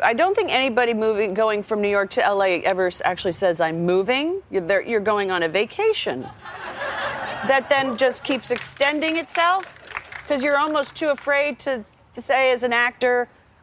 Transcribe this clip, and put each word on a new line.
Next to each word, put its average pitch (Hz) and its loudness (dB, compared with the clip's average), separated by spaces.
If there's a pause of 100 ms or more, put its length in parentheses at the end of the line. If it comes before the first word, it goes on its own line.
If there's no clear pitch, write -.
I 220 4
don't 339 2
think 392 0
anybody 240 2
moving, 220 0
going 214 2
from 208 -2
New 202 2
York 202 2
to - 0
L 196 2
A 180 2
ever 185 2
s-, - -6
actually 180 0
says, 175 0
"I'm 165 0
moving." 262 0
You're 190 0
there, 180 0
you're 226 -2
going 202 0
on 180 0
a 165 0
vacation 208 -2 (1160)
that 262 2
then 269 0
just 269 2
keeps 262 -4
extending 294 0
itself 349 0 (640)
'cause 269 0
you're 285 2
almost 302 0
too 311 -2
afraid 285 0
to 254 -4 (320)
say 262 2
as 233 0
an 247 0
actor, 247 2 (360)